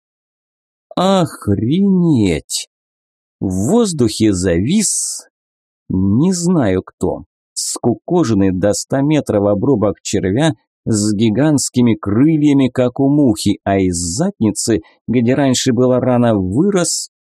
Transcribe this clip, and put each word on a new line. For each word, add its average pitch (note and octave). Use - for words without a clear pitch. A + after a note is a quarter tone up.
Охренеть! E3
В F#2+
воздухе D3
завис... F#2+
Не G2+
знаю E3
кто, -
скукоженный A#2
до F#2
ста -
метров C3+
обрубок G#2
червя G#2
с G#2+
гигантскими A#2+
крыльями, C#3
как B2
у C#3
мухи, B2+
а G2
из F#2
задницы, G2+
где A#2+
раньше C3+
была B2
рана, A#2+
вырос D#3+